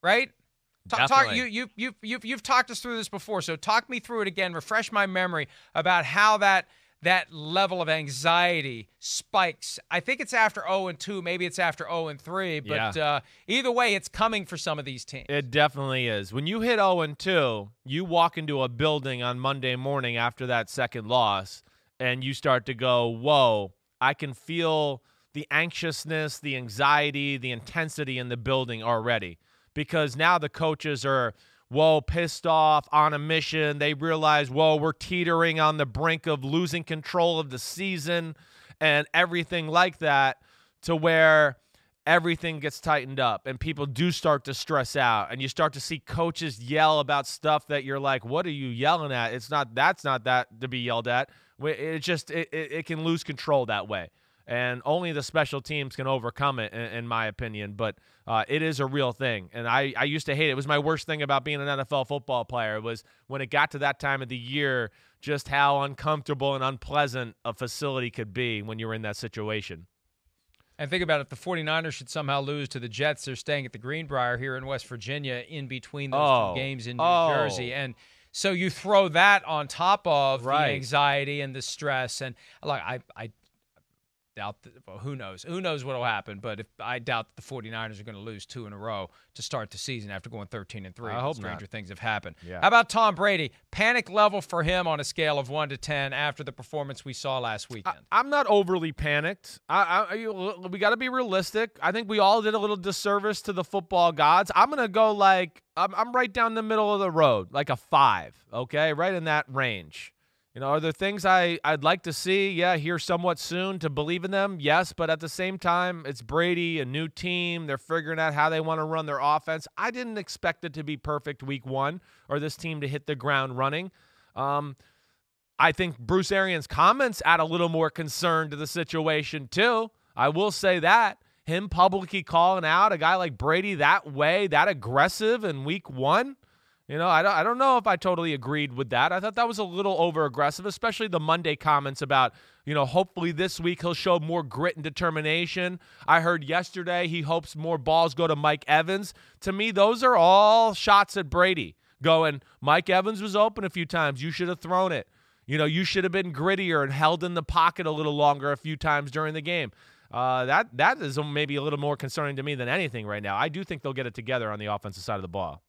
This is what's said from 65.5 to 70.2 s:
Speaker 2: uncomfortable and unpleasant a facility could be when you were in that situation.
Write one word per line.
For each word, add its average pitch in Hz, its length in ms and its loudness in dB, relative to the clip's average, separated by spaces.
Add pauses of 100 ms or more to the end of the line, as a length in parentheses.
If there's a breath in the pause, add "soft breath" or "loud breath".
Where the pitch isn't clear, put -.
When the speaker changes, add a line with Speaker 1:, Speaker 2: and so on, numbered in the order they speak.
Speaker 2:
uncomfortable 139 720 -2
and 131 100 -4
unpleasant 131 800 -4
a 117 80 -4
facility 127 580 -4
could 107 220 -10
be 117 300 -4
when 110 160 -10
you 113 80 -8
were 110 80 -6
in 110 80 -8
that 104 140 -6
situation. 104 680 -8 (920)